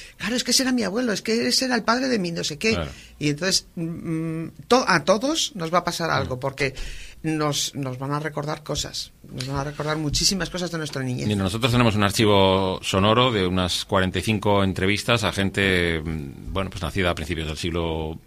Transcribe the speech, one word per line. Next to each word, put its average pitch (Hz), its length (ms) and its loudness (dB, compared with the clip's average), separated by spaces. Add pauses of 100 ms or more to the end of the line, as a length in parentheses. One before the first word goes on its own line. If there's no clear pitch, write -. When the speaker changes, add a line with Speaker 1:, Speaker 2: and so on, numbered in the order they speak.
(180)
Speaker 1:
claro, 214 180 -4
es 247 80 0
que 247 80 -2
ese 262 120 4
era 254 100 2
mi 240 100 0
abuelo, 214 300 0
es 180 80 -4
que 233 260 0
ese 247 180 2
era 254 100 0
el 220 80 0
padre 254 260 0
de 233 100 2
mi 170 140 -2
no 170 100 -4
sé 147 140 -6
qué". 220 160 0
Speaker 2:
Claro. 80 180 -2 (260)
Speaker 1:
Y 147 120 0
entonces, 175 460 0
mm, 165 720 -6 (200)
to-, 247 180 6
a 175 200 2
todos 254 500 2
nos 165 180 -4
va 180 40 2
a 175 80 2
pasar 170 260 -2
algo, 135 240 0
Speaker 2:
Mm. 127 40 -8
Speaker 1:
porque 135 360 -2 (480)
nos, 151 500 0
nos 131 240 -6
van 135 140 -6
a 147 80 0
recordar 151 420 -4
cosas, - 500 -6 (220)
nos 131 140 -6
van 139 100 -4
a 139 60 -2
recordar 151 340 -4
muchísimas 160 540 0
cosas 175 180 -4
de 165 80 -6
nuestra 143 240 -6
niñez. 127 260 -4
Speaker 2:
Mira, 104 140 2
nosotros 113 300 0
tenemos 120 240 4
un 104 80 4
archivo 95 800 4
sonoro 110 480 4
de 98 160 2
unas 90 380 0
cuarenta 95 340 2
y - 20 0
cinco 104 420 2
entrevistas 98 600 2
a 87 80 0
gente, 92 720 2
mm, 78 520 -6
bueno, 95 160 -4
pues - 140 -8
nacida 87 260 0
a 82 60 0
principios 80 320 -4
del 78 100 -6
siglo 80 680 -2